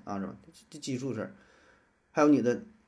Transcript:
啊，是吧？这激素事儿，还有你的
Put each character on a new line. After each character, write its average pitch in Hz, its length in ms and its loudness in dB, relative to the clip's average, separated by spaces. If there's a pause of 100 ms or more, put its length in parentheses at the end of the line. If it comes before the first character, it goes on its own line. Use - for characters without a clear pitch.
啊， 101 120 -8
是 98 80 -6
吧？ 95 80 -10 (360)
这 151 100 -18
激 131 180 -6
素 131 160 -6
事 107 80 -6
儿， - 140 -10 (760)
还 156 100 2
有 151 80 6
你 135 120 6
的 120 220 0 (240)